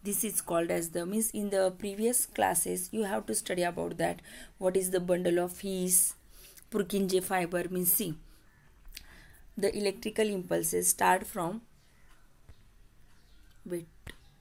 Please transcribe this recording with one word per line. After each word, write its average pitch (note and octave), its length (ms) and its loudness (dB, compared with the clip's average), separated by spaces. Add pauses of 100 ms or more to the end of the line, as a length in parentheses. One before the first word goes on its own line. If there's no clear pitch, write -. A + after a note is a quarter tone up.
This G3+ 220 -2
is G#3 160 0
called E3+ 300 0
as E3+ 200 0
the, E3+ 140 -2
means G#3+ 280 0
in G#3 180 -2
the F#3+ 280 4
previous G#3+ 460 0
classes F3+ 680 0
you A3 140 0
have G#3 220 -2
to A3 80 -2
study F3+ 280 -2
about E3+ 360 -2
that. E3 240 -2 (340)
What F#3 180 2
is F#3 160 2
the F#3 80 2
bundle F3 400 2
of F3+ 220 -2
His, F#3 540 2 (560)
Purkinje F#3+ 520 0
fiber, F3 460 -2
means F3+ 240 2
see, E3+ 220 0 (1400)
the G3 180 0
electrical G#3 500 0
impulses F3+ 640 0
start F#3+ 380 4
from, G3 340 -4 (2000)
wait, E3+ 200 -6 (540)